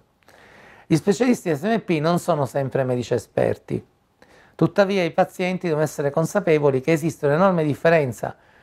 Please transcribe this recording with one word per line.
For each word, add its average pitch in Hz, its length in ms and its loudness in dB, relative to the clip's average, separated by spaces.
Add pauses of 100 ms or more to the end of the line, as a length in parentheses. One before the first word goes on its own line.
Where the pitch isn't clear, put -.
(880)
Gli 160 100 2
specialisti 202 580 0
S 139 80 -8
M 214 180 0
P 165 200 -2
non 170 180 0
sono 147 280 0
sempre 135 380 -2
medici 123 280 -2
esperti, - 720 -4 (680)
tuttavia 190 500 0
i 160 80 -2
pazienti 185 540 -2
devono 156 180 0
essere 143 260 -4
consapevoli 156 680 2
che 160 120 0
esiste 151 340 -2
un'enorme 170 380 2
differenza 151 720 0 (260)